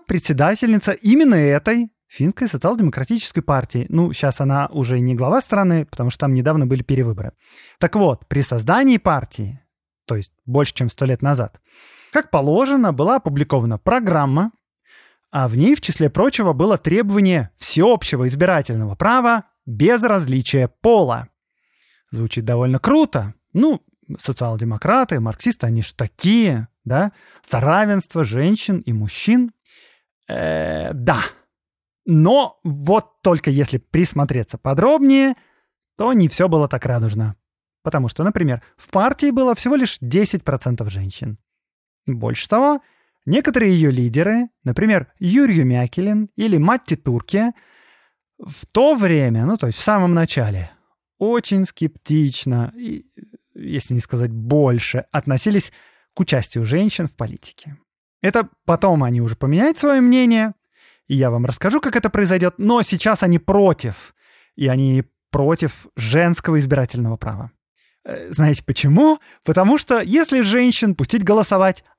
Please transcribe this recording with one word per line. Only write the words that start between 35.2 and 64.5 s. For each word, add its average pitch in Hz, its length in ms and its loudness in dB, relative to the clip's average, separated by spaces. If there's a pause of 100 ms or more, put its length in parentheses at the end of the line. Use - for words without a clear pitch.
то 233 140 0
не 190 160 4
все 185 200 0
было 156 200 2
так - 180 -6
радужно. 110 480 -2 (480)
Потому 139 260 -2
что, - 160 -4
например, 165 380 0 (140)
в - 140 -20
партии 247 400 0
было 254 240 2
всего 262 220 0
лишь 254 240 -2
десять 175 440 0
процентов 120 460 -4
женщин. 98 480 -8 (680)
Больше 117 420 -6
того, 277 320 2 (460)
некоторые 226 480 2
ее 156 160 4
лидеры, 151 580 0 (160)
например, 190 440 0 (100)
Юрий 196 460 2
Мякелин 175 720 -2
или 208 200 0
Матти 165 400 0
Туркия, 190 560 -2 (840)
в - 280 -18
то 277 280 2
время, 143 500 2
ну, 196 120 0
то 147 100 -4
есть 113 120 -4
в - 40 -6
самом 185 320 2
начале, 107 560 -2 (480)
очень 208 460 0
скептично, 143 1120 -2
и, - 300 -12 (480)
если - 400 -8
не 120 60 -2
сказать 120 300 -4
больше, 123 800 0
относились 151 640 -2 (440)
к - 40 -2
участию 117 440 -2
женщин 165 440 -2
в - 40 -14
политике. - 640 -14 (460)
Это 196 260 0 (160)
потом 170 400 2
они 120 160 0
уже 113 160 -2
поменяют 202 420 0
свое 277 220 2
мнение, 240 540 4 (540)
и 139 60 -2
я 131 160 2
вам 117 140 0
расскажу, 190 360 -2
как 247 140 -4
это 226 140 0
произойдет, 180 480 0
но 226 260 2
сейчас 202 400 -2
они 175 160 4
против, 190 760 0 (420)